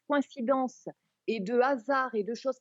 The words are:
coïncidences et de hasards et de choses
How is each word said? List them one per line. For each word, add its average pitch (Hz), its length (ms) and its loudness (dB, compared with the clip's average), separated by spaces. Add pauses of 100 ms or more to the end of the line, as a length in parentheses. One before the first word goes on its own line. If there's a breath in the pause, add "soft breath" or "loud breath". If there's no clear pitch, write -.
coïncidences 269 800 -2 (400)
et 226 120 0
de 226 200 0
hasards 262 540 2
et 208 100 0
de 226 100 -4
choses 262 260 -4